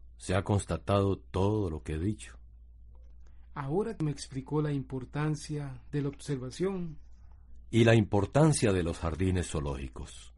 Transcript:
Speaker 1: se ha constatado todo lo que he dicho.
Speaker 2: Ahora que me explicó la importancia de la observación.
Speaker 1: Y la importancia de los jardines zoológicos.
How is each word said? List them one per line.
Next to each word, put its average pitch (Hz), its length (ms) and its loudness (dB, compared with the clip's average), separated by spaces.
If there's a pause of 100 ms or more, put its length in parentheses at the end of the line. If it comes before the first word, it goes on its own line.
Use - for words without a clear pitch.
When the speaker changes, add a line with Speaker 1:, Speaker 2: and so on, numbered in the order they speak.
(160)
Speaker 1:
se - 180 -2
ha 95 100 2
constatado 98 760 2
todo 101 520 0
lo 78 120 -6
que 78 120 -4
he 78 40 -4
dicho. - 400 -4 (1160)
Speaker 2:
Ahora 180 420 -2
que 156 80 -2
me 147 60 0
explicó 139 520 -4
la 151 100 0
importancia 143 1160 -4
de 143 120 0
la 143 60 0
observación. 151 920 -4 (720)
Speaker 1:
Y 113 140 6
la 113 100 8
importancia 110 800 4
de 90 100 4
los 82 160 -2
jardines 87 500 0
zoológicos. 69 880 -8